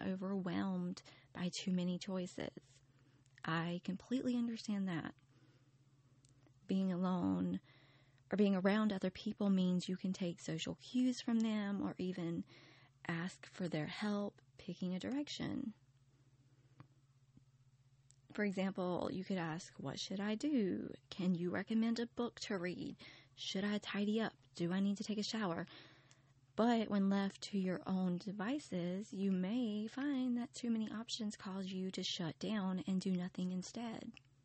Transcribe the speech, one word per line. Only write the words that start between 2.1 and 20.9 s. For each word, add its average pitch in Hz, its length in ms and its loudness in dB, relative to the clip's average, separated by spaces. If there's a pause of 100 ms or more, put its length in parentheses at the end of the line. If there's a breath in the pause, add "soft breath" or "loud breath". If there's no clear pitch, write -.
I 165 400 -2
completely 247 520 0
understand 220 520 0
that. 165 280 -2 (1500 soft breath)
Being 190 240 2
alone 180 680 2 (720 loud breath)
or 190 40 0
being 196 180 6
around 202 360 4
other 190 200 0
people 208 400 0
means 180 360 4
you 185 80 -2
can 185 160 -2
take 175 300 -2
social 165 400 -4
cues 254 400 0
from 226 200 2
them 208 420 0
or 190 160 -2
even 180 440 -2 (640 loud breath)
ask 170 460 -4
for 185 140 -2
their 156 180 0
help 208 560 -2 (160)
picking 180 380 -4
a 180 40 -2
direction. - 720 -4 (2500)
For 214 100 0
example, 190 720 0
you 185 100 -4
could 190 140 -2
ask, 165 400 -4
"What - 220 -6
should 190 200 -6
I 208 140 0
do? 220 580 0 (200)